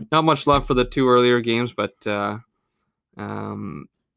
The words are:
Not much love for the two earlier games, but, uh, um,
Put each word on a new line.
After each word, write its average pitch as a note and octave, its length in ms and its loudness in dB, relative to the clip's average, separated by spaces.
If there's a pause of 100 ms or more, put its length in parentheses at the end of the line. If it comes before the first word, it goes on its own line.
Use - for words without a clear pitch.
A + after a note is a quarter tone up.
(120)
Not D#3 120 2
much D3+ 220 2
love C#3+ 220 2
for C#3 60 0
the B2 100 4
two C3 240 0
earlier B2 320 4
games, A#2 320 -2
but, - 340 -6
uh, G#2 320 -4 (800)
um, G#2 720 -10 (280)